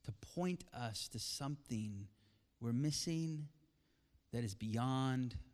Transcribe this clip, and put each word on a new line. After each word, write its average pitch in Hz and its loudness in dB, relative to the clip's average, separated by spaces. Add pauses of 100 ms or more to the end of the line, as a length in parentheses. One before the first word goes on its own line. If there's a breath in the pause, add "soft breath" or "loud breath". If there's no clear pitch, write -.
to 120 -4 (220)
point 180 0 (100)
us 120 -4
to 117 -8
something 107 -4 (520 soft breath)
we're 117 2
missing 151 2 (840 soft breath)
that 120 0
is 98 -2
beyond 127 2 (180)